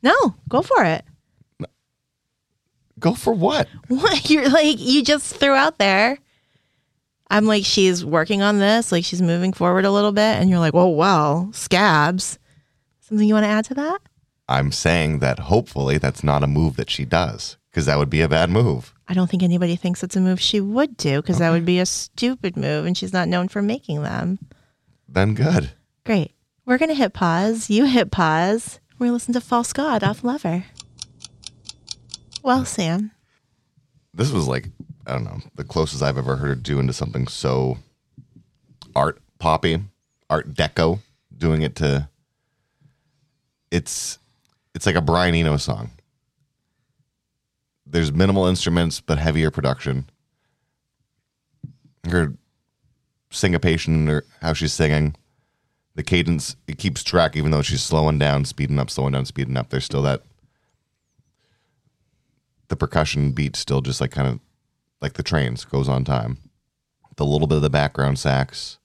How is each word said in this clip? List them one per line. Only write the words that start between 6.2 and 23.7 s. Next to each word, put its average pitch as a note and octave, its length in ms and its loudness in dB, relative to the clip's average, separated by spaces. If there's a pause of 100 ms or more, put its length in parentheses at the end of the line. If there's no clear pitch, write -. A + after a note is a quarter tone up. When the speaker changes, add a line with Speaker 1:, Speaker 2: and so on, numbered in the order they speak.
Speaker 1:
"I'm G#3 160 4
like, G#3+ 180 2
she's F#3 400 2
working E3 380 0
on G#3 160 2
this, G#3+ 320 2
like, F3 140 2
she's F3+ 180 -2
moving F3 300 2
forward F3+ 320 2
a G3 80 2
little G3+ 180 2
bit." G3+ 100 0 (200)
And F#3 100 4
you're F3+ 80 4
like, D#3 160 2
"Oh, F3+ 140 6
well, E3 640 2
scabs." F3+ 880 2 (600)
Something G#3+ 280 2
you G#3+ 60 4
wanna G#3+ 120 4
add G#3+ 200 0
to C4 80 -8
that? D4+ 260 -4 (480)
Speaker 2:
I'm C2+ 240 0
saying D#2 480 0
that C2 180 0
hopefully C#2 600 0
that's - 260 -2
not C#2+ 180 2
a C#2+ 60 0
move D2 280 2
that - 140 -6
she C#2+ 140 -4
does, D2 520 -2 (160)
'cause D2+ 140 -2
that C#2+ 120 2
would D2 120 0
be D#2 100 2
a D#2+ 80 2
bad D#2+ 220 2
move. F#2+ 420 0 (140)
Speaker 1:
I F#3 80 -6
don't F3+ 160 2
think F3+ 140 0
anybody F3 320 0
thinks F3+ 260 -4
it's F#3 140 -6
a F#3+ 40 2
move F#3 200 2
she G#3+ 200 0
would A#3 360 -2
do, C#3+ 260 0
'cause E3+ 160 0
that E3+ 120 2
Speaker 2:
Okay. E3+ 80 4
Speaker 1:
would E3 60 -2
be F3+ 140 2
a F3+ 80 0
stupid A#3+ 680 -4
move, D3+ 280 -2
and F3+ 140 -2
she's F#3 140 -8
not F3+ 160 0
known F3+ 200 0
for G#3 140 -4
making G3+ 400 -4